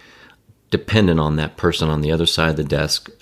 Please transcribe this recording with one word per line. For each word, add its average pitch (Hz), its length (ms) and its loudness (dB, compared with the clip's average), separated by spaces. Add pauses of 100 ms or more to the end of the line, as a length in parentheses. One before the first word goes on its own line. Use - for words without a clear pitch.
(720)
dependent 95 480 2
on 76 180 0
that 76 200 -4
person 82 320 0
on 78 140 -2
the 76 100 0
other 82 140 0
side 82 240 0
of 78 60 0
the 76 80 -2
desk 73 460 -4 (120)